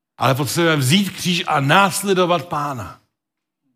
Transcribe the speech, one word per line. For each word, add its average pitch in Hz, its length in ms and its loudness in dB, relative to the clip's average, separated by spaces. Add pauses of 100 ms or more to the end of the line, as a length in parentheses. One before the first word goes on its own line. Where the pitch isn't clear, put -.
(180)
Ale 123 160 2
potřebujeme 156 460 0
vzít 180 300 2
kříž 175 360 -4
a 151 140 0
následovat 180 880 2
Pána. 143 540 -8 (760)